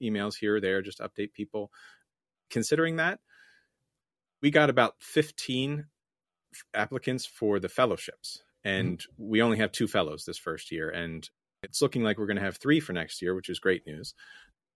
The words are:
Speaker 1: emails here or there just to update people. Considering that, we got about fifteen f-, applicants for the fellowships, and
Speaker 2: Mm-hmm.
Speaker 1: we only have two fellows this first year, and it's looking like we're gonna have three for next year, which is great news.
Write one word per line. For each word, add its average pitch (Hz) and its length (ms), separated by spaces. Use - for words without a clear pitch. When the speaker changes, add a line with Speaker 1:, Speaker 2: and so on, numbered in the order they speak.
Speaker 1:
emails 104 340
here 107 200
or 104 40
there 95 220
just 98 160
to 107 100
update 104 240
people. 104 400
Considering 160 460
that, 170 240
we 143 80
got 151 180
about 123 320
fifteen 147 880
f-, - 120
applicants 123 500
for 104 340
the 92 120
fellowships, - 720
and 95 340
Speaker 2:
Mm-hmm. - 320
Speaker 1:
we 110 100
only 113 160
have 107 160
two 110 160
fellows 78 380
this 78 100
first - 340
year, 80 200
and 82 360
it's - 180
looking 131 220
like 104 160
we're 107 80
gonna 101 160
have 95 160
three 151 220
for 147 120
next 82 300
year, 90 120
which 92 140
is 92 120
great 92 260
news. 78 260